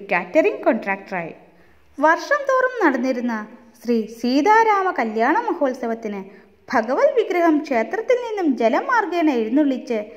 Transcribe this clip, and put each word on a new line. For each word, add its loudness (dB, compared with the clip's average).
കാറ്ററിംഗ് 0
കോൺട്രാക്ടറായി. -2
വർഷം 2
തോറും 2
നടന്നിരുന്ന 0
ശ്രീ 0
സീതാരാമ 2
കല്യാണ 0
മഹോത്സവത്തിന് -4
ഭഗവത് 2
വിഗ്രഹം 2
ക്ഷേത്രത്തിൽ 0
നിന്നും -2
ജലമാർഗേണ 0
എഴുന്നള്ളിച്ച് 0